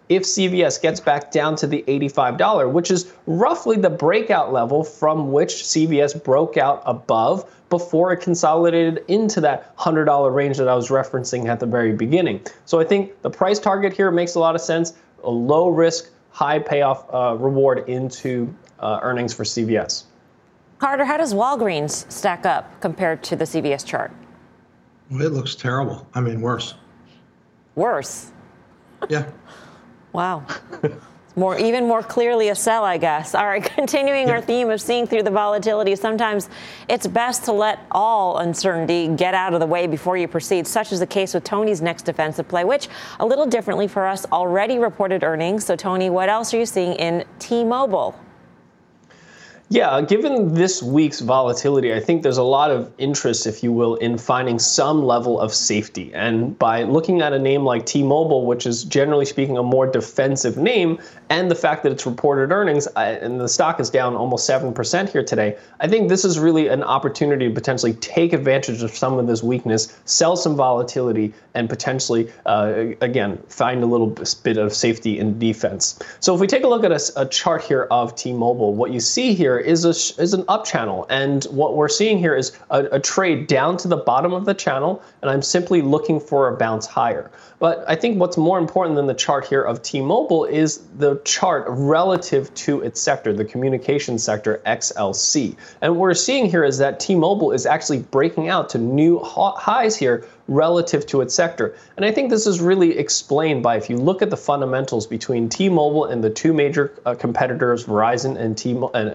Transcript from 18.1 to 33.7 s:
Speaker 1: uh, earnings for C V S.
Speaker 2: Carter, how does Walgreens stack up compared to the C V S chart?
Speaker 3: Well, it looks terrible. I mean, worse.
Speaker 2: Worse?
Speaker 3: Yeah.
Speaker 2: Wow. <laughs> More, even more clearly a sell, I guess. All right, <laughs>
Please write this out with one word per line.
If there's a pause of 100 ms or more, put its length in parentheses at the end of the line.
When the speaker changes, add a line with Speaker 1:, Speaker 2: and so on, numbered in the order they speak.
Speaker 1:
uh,
earnings
for
C
V
S. (720)
Speaker 2:
Carter,
how
does
Walgreens
stack
up
compared
to
the
C
V
S
chart? (960)
Speaker 3:
Well,
it
looks
terrible.
I
mean,
worse. (1000)
Speaker 2:
Worse? (800)
Speaker 3:
Yeah. (880)
Speaker 2:
Wow. (360)
<laughs> (520)
More,
even
more
clearly
a
sell,
I
guess.
All
right,
<laughs>